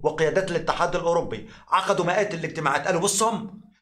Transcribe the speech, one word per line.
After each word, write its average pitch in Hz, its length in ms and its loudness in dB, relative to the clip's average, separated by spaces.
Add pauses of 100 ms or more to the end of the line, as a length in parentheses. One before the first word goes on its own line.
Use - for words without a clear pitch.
وقيادات 151 480 2
الاتحاد 170 440 0
الأوروبي 151 540 -2 (200)
عقدوا 185 360 2
مئات 185 280 0
الاجتماعات. 156 520 0
قالوا 180 160 0
بصهم، 202 600 -2 (200)